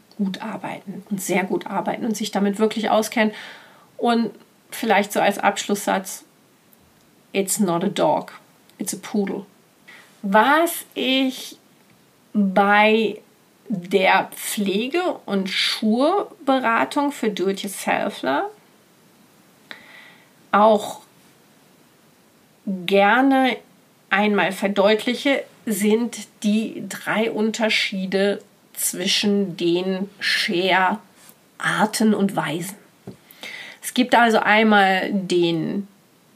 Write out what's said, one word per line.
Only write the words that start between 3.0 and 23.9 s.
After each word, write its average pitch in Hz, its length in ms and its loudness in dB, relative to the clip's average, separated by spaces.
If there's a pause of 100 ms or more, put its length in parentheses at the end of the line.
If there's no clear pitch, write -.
Und - 340 0 (380)
vielleicht 202 440 0
so 170 80 0
als 196 180 2
Abschlusssatz, 196 880 -2 (1040)
"It's 196 280 -2
not 175 240 0
a 196 40 0
dog, 165 520 -2 (380)
it's 208 160 -8
a 196 80 -8
poodle." 202 440 -4 (760)
Was 262 720 2
ich 262 640 -2 (760)
bei 208 880 2 (480)
der 185 640 2
Pflege- 247 920 -2
und 190 240 -2
Schurberatung 269 1600 0
für 220 160 -4
Do-it-yourselfler 196 1200 -4 (2000)
auch 208 500 4 (1600)
gerne 208 920 2 (520)